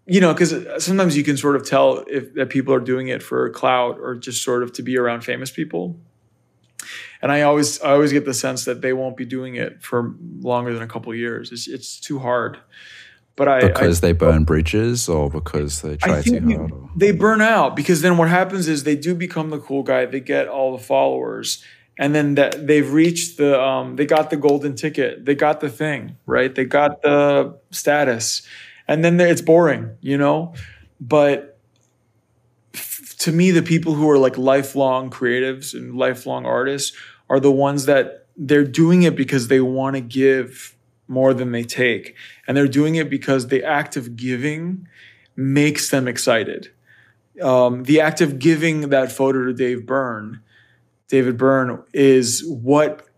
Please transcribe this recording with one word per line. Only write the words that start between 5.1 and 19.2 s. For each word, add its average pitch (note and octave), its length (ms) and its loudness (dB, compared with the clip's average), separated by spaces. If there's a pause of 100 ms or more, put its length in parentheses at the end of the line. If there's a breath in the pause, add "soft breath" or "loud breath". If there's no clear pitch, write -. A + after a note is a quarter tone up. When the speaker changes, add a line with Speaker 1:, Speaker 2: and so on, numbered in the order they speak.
Speaker 1:
famous B2+ 300 -8
people. E3+ 480 -8 (1200 loud breath)
And C3+ 100 0
I D3 100 2
always, D3 400 2
I D3+ 100 0
always D3 200 4
get C#3+ 140 0
the C3+ 80 -4
sense B2+ 320 -6
that B2 160 -6
they C3 120 -2
won't C3 240 -6
be C3 80 -10
doing B2+ 280 -10
it A#2+ 300 -10
for A#2+ 320 -4 (240)
longer B2 340 -2
than A#2 80 -8
a A2+ 60 -10
couple A#2 240 -10
of A2+ 80 -8
years. A#2 320 -8
It's, A#2+ 160 -12
it's C3+ 320 -14
too - 180 -8
hard. B2 400 -2 (800 loud breath)
But C#3 120 2
I, C3 200 6
Speaker 2:
Because E2+ 360 2
Speaker 1:
I, F#2 40 6
Speaker 2:
they E2+ 40 4
burn E2 320 4
bridges, G#2 640 0
or D#2 220 0
because D2+ 520 -6
they D#2 120 -8
Speaker 1:
I - 20 -10
Speaker 2:
try D2+ 260 0
Speaker 1:
think A#3+ 220 0
Speaker 2:
too A#3 60 2
Speaker 1:
you, A3 80 0
Speaker 2:
hard, D#3+ 160 -6
or - 240 -18
Speaker 1:
they G3 160 4
burn G#3+ 280 2
out, G#3 320 4
because D3 280 0
then F3+ 160 4
what E3 100 4
happens F3+ 400 0
is D3+ 160 -2
they D3 140 0
do D#3+ 180 -4
become E3 340 -6